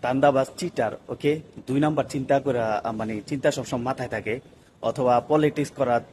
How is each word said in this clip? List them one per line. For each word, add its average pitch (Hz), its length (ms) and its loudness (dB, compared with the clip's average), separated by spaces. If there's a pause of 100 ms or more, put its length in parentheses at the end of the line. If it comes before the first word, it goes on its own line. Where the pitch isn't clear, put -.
দান্দাবাজ, 135 440 4 (100)
চিটার, 123 360 -2 (160)
ওকে, 147 320 -2 (260)
দুই 135 140 0
নাম্বার 151 240 2
চিন্তা 139 360 0
করে, 135 200 0
আহ, 110 320 0
মানে 110 340 -4
চিন্তা 147 240 0
সবসময় 127 320 -4
মাথায় 127 260 -4
থাকে, 110 320 -4 (420)
অথবা 123 380 2
পলিটিক্স 147 500 2
করা 120 300 2 (120)